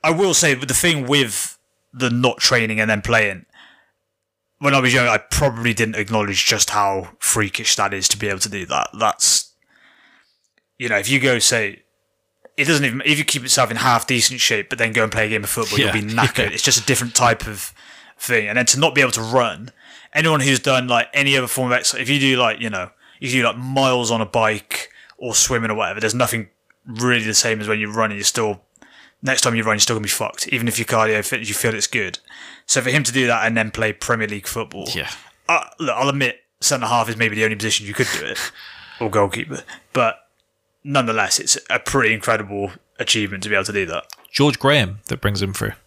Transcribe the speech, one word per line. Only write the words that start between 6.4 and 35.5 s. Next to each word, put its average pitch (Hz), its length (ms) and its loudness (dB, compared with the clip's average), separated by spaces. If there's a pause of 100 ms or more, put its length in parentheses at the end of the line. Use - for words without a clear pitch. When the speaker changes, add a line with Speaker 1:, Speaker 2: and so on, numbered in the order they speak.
Speaker 1:
just - 240 0
how 98 480 0
freakish - 580 0
that 98 160 0
is 95 160 -2
to - 80 0
be 107 120 -4
able 95 100 -4
to 98 100 -2
do 98 180 -8
that. - 220 -2 (100)
That's, - 540 0 (1300)
you 120 100 -6
know, 107 80 0
if 98 120 -2
you 135 120 4
go, 127 180 2
say, 107 440 0 (760)
it 143 100 0
doesn't 147 180 4
even, 127 200 -2
if 151 140 2
you 151 60 -2
keep 131 180 -2
yourself 127 280 2
in 113 80 -4
half 120 280 2
decent 123 340 -2
shape, 107 300 0
but 120 80 -6
then 113 140 0
go 110 100 2
and 110 100 0
play 110 140 0
a - 20 -4
game 107 160 -2
of 98 60 -6
football, 117 280 -2
Speaker 2:
Yeah. 107 160 2
Speaker 1:
you'll 104 120 -2
be 110 80 -6
knackered. 117 240 2
Speaker 2:
<laughs> 107 120 0
Yeah. - 40 -
Speaker 1:
It's - 80 -4
just 127 200 4
a - 40 -4
different 120 280 0
type 117 320 2
of 104 260 -10 (460)
thing. 110 300 -2
And 107 80 -2
then 123 100 2
to 131 120 2
not 143 160 2
be 143 60 4
able 127 120 4
to 113 100 -2
run, 113 480 0 (440)
anyone 156 260 2
who's 135 200 4
done, 127 280 2
like, 117 240 2
any 139 240 2
other 127 100 0
form 123 260 -2
of 123 60 4
exercise, - 240 -2
if 120 60 -4
you 143 100 2
do, 135 200 2
like, 113 220 0
you 113 100 -6
know, 92 200 -8 (300)
you 131 100 -8
do, 127 120 2
like, 113 160 0
miles 127 520 0
on 113 100 0
a 107 60 -2
bike - 640 -2 (280)
or 120 160 -8
swimming 113 360 0
or 107 40 -2
whatever, 104 260 -4
there's 110 140 0
nothing 120 340 -2 (380)
really 120 380 0
the 107 100 -4
same 110 260 0
as 104 80 -8
when 107 120 0
you're 107 120 -4
running. 110 260 0
You're 101 60 -8
still, 107 360 -2 (640)
next 131 200 0
time 120 120 2
you 113 80 0
run, 107 140 2
you're 104 40 -2
still 117 160 2
gonna 110 80 -4
be 98 60 -6
fucked, - 380 -4
even 120 200 -2
if 113 100 -2
your 113 80 -2
cardio 110 400 2
fit, 123 220 -4
you 104 60 -4
feel 113 200 0
it's 101 120 -2
good. 98 320 -4 (480)
So - 160 2
for 127 80 -2
him 143 140 2
to 117 80 -2
do 127 160 2
that 113 180 2
and 117 100 0
then 110 140 0
play 110 240 -2
Premier 113 340 -2
League 104 180 -8
football, 98 480 -8
Speaker 2:
Yeah. 73 160 -6 (380)
Speaker 1:
I, 165 220 0 (100)